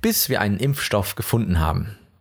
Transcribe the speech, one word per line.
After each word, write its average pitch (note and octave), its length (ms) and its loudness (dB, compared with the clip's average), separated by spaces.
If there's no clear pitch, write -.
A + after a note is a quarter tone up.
bis A3 280 0
wir B2+ 100 0
einen G2+ 180 2
Impfstoff A#2 580 0
gefunden G#2 440 0
haben. D#2+ 380 0